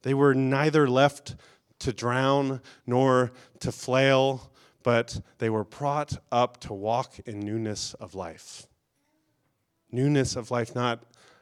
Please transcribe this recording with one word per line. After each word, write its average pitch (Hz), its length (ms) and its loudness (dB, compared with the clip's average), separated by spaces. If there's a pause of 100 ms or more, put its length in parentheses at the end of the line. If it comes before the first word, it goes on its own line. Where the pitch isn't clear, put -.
They 135 100 0
were 139 200 6
neither 139 540 2
left 135 480 2 (440)
to 123 120 -4
drown 135 680 -2 (240)
nor 127 460 2 (280)
to 127 100 -6
flail, 135 800 0 (320)
but 120 380 0 (160)
they 113 140 -2
were 107 140 -2
brought 143 520 -6 (160)
up 120 280 0
to - 120 -12
walk 107 540 -4
in 104 140 -10
newness 107 520 -6
of 92 220 -18
life. - 520 -14 (1300)
Newness 135 420 2
of 117 160 -10
life, 120 240 -2
not 120 300 -2 (380)